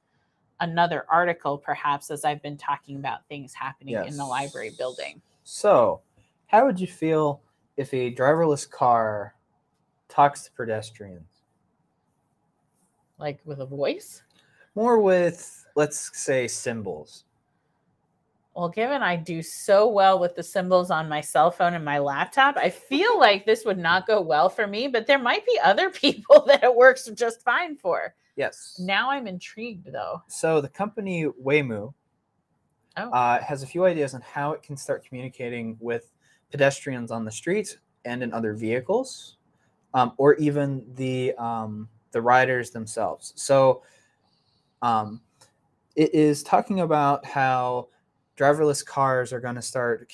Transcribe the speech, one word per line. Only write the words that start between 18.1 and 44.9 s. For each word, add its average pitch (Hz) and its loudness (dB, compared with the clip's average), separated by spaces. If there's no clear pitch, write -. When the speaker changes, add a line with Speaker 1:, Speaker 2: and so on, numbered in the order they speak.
Speaker 1:
Well, 175 -2
given 240 -4
I 180 0
do 165 -6
so 202 4
well 190 6
with 175 -2
the 175 -8
symbols 180 0
on 160 -2
my 151 -4
cell 160 4
phone 175 0
and 160 -6
my 147 -2
laptop, 165 2
I 151 0
feel 370 0
Speaker 2:
<laughs> - -
Speaker 1:
like 208 6
this 220 2
would 190 -2
not 175 0
go 214 2
well 160 2
for 208 -4
me, 208 -6
but 233 -4
there 277 4
might 277 -2
be 480 0
other 254 4
<laughs> - -16
people 294 8
that 277 6
it 254 4
works 254 6
just 233 -4
fine 294 -2
for. 143 -4
Speaker 2:
Yes. - -8
Speaker 1:
Now 196 -2
I'm 277 -6
intrigued, 185 -14
though. 107 -8
Speaker 2:
So 160 -2
the 139 -6
company 196 -6
Waymo, 131 -4
Speaker 1:
Oh. 226 -10
Speaker 2:
uh, 123 2
has 139 -8
a - -14
few 170 -2
ideas 151 0
on 123 -12
how 143 -6
it - -10
can 143 -16
start - -8
communicating 120 -10
with 117 -8
pedestrians 135 -2
on 113 -6
the 110 -8
street 190 -6
and 120 -6
in 123 -6
other 113 -4
vehicles, 127 -4
um, 123 2
or 143 6
even 143 -2
the, 127 -4
um, 113 -8
the 117 -2
riders 127 2
themselves. 107 -8
So, 135 4
um, 110 -2